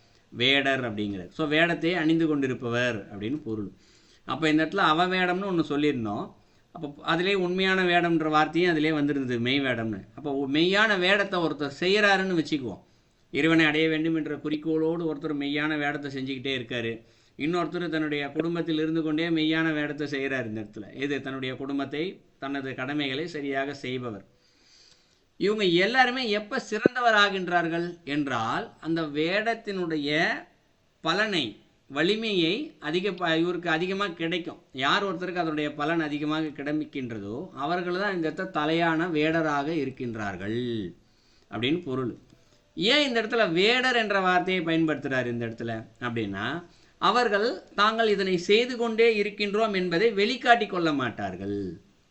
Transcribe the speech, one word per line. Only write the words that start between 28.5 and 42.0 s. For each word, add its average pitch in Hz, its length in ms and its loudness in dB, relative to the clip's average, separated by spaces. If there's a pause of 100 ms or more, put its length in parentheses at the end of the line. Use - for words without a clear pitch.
அந்த 165 200 -2
வேடத்தினுடைய 170 1200 0 (760)
பலனை, 175 600 0 (260)
வலிமையை 202 920 0
அதிக 180 320 -2
ப-, 175 260 0
இவருக்கு 170 320 -2
அதிகமா 185 380 0
கிடைக்கும். 165 540 -6 (120)
யார் 156 320 0
ஒருத்தருக்கு 180 300 -4
அதனுடைய 151 380 -2
பலன் 151 260 0
அதிகமாக 151 460 -2
கிடைக்கின்றதோ, 139 1040 -6
அவர்கள் 180 500 -2
தான் 202 160 -2
இந்த 160 160 0
இடத்துல 185 260 -6
தலையான 165 540 2
வேடராக 151 600 2
இருக்கின்றார்கள் 113 1200 -4 (580)
அப்படின்னு 139 320 0
பொருள். 127 320 -4 (600)